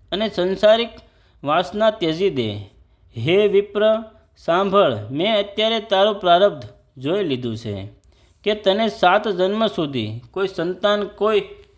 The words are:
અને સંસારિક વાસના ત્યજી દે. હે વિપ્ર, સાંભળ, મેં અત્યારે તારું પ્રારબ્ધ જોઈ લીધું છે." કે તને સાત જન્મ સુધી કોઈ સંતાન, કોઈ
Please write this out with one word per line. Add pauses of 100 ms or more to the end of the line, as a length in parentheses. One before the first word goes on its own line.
(120)
અને
સંસારિક (540)
વાસના
ત્યજી
દે. (640)
હે
વિપ્ર, (340)
સાંભળ, (140)
મેં
અત્યારે
તારું
પ્રારબ્ધ (340)
જોઈ
લીધું
છે." (500)
કે
તને
સાત
જન્મ
સુધી (100)
કોઈ
સંતાન,
કોઈ (340)